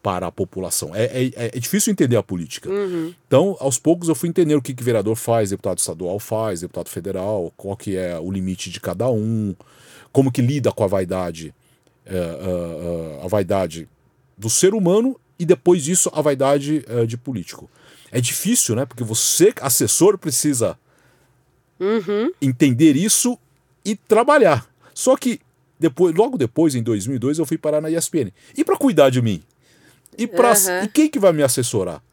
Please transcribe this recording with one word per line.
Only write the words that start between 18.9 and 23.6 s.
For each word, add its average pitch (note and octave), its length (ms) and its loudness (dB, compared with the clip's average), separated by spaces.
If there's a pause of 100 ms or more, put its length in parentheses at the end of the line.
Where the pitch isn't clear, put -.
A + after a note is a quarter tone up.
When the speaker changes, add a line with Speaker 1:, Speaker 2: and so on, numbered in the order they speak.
Speaker 1:
você, A2 560 2
assessor, C#3 580 2
precisa B2+ 600 -2 (1000)
Speaker 2:
Uhum. G#3 500 -2 (100)
Speaker 1:
entender C3+ 560 4
isso A3 400 0 (480)